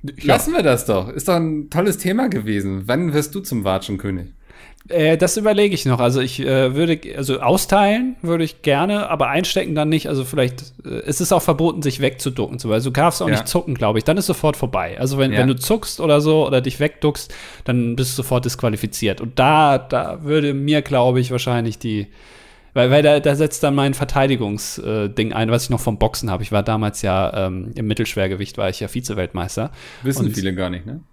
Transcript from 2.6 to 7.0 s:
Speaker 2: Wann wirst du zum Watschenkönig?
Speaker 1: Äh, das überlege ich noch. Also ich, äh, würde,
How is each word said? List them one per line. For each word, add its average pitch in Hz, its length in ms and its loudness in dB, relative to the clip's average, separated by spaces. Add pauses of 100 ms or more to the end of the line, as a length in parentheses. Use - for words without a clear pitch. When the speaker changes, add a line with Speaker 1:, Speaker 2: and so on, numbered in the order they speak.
Speaker 2:
Wann 147 280 0
wirst 147 220 -2
du 196 40 -4
zum 123 240 -4
Watschenkönig? 95 640 -2 (640)
Speaker 1:
Äh, 165 260 4
das 175 220 2
überlege 208 360 2
ich - 120 -4
noch. 123 160 2
Also 123 180 2
ich, 127 220 -4
äh, 131 340 2
würde, 165 240 2 (160)